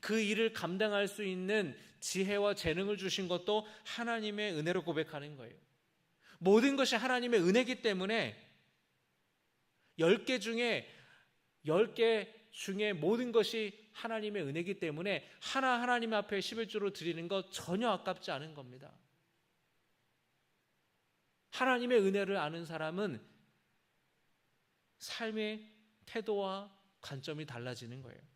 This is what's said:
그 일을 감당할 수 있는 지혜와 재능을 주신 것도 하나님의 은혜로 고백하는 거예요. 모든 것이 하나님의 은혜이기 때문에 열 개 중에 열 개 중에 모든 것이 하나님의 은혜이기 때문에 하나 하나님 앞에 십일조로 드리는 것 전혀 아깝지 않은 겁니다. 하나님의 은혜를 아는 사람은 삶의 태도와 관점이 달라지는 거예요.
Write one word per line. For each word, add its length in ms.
그 200
일을 320
감당할 540
수 180
있는 540
지혜와 540
재능을 420
주신 320
것도 380
하나님의 720
은혜로 300
고백하는 520
거예요. 200
모든 380
것이 200
하나님의 440
은혜이기 420
때문에 540
열 260
개 140
중에 500
열 280
개 400
중에 420
모든 400
것이 460
하나님의 500
은혜이기 380
때문에 480
하나 400
하나님 340
앞에 260
십일조로 520
드리는 360
것 240
전혀 380
아깝지 400
않은 240
겁니다. 380
하나님의 500
은혜를 360
아는 280
사람은 560
삶의 720
태도와 640
관점이 460
달라지는 560
거예요. 180